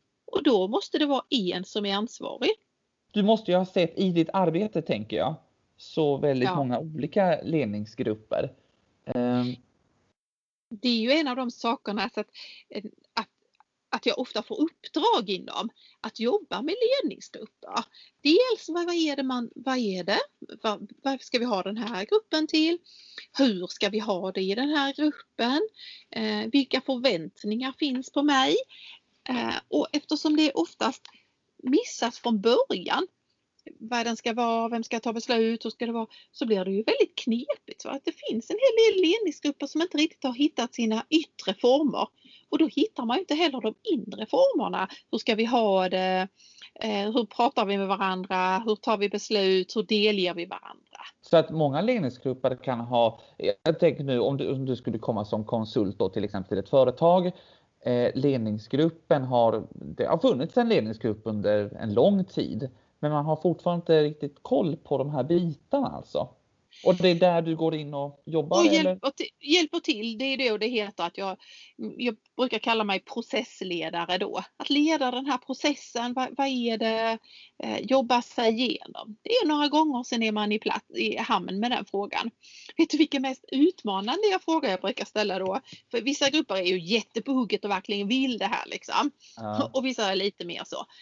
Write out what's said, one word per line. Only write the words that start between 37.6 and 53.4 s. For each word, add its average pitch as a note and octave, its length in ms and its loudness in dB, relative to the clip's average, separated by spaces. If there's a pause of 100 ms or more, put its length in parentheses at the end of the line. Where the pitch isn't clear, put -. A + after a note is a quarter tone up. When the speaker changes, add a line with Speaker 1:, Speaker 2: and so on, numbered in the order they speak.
Speaker 1:
va? - 60 -8
Att C#4 140 -8
det E4+ 80 -4
finns D#4+ 380 -6
en E4+ 60 -4
hel A4+ 380 6
del F#4 160 2
ledningsgrupper D#4+ 560 -2
som D#4 160 -2
inte F4 160 -2
riktigt D#4 260 0
har B3+ 100 -2
hittat A#3+ 400 0
sina A3 360 0
yttre D4+ 440 0
former. B3+ 540 2 (400)
Och D4+ 100 -2
då D#4+ 80 4
hittar C4+ 380 -2
man A#3 120 0
ju F#4 40 0
inte E4 140 -2
heller D4 260 0
de G#3+ 220 -4
inre A3 440 -4
formerna. A3 600 2 (220)
Hur A#3+ 80 -2
ska A3+ 160 0
vi A3 100 0
ha G#3 440 2
det? F#3 400 0 (520)
Eh, G#3 320 -4
hur A3+ 140 0
pratar A#3+ 400 0
vi G3+ 120 0
med G3 100 -2
varandra? F#3+ 800 0
Hur G#3+ 100 0
tar A3 200 0
vi G3+ 120 -2
beslut? F#3+ 680 0
Hur A3 60 0
delger G3+ 520 2
vi E3+ 120 -8
varandra? - 360 -14 (380)
Speaker 2:
Så - 160 2
att D#3 140 6
många D3+ 300 0
ledningsgrupper C3+ 840 -2
kan B2 160 -2
ha, A#2 400 2 (420)